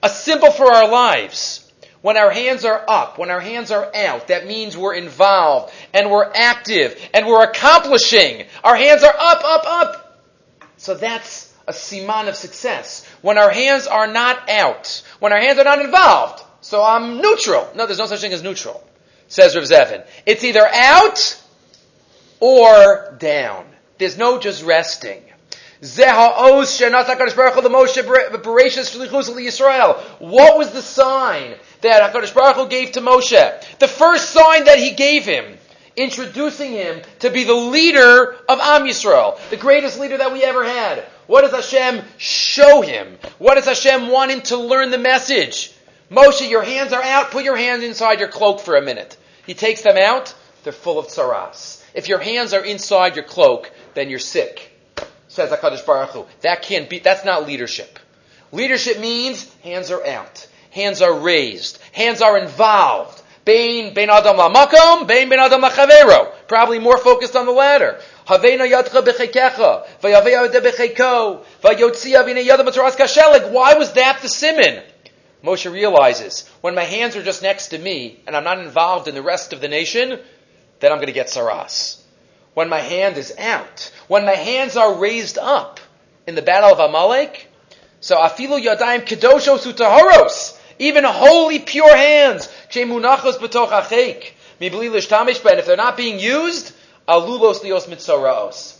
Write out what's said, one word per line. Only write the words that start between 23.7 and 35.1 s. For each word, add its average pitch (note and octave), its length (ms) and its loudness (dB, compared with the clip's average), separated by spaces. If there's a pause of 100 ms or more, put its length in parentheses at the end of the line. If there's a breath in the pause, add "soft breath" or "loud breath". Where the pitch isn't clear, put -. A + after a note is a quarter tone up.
There's F3+ 180 -6
no A#3+ 220 0
just F3+ 240 -10
resting. D#3+ 580 -2 (600 loud breath)
What A#3 760 4
was C4+ 200 -2 (4000 loud breath)
the C4 120 -12
sign B3 720 -4 (260 soft breath)
that G#3 320 4
HaKadosh A3+ 220 -6
Baruch B3+ 200 4
Hu C4 120 -4
gave B3+ 240 -6
to B3 100 -8
Moshe? B3 800 0
The C4+ 80 2
first E4 420 0
sign D#4+ 360 4
that C#4+ 120 8
he B3 140 -2
gave C#4 340 -2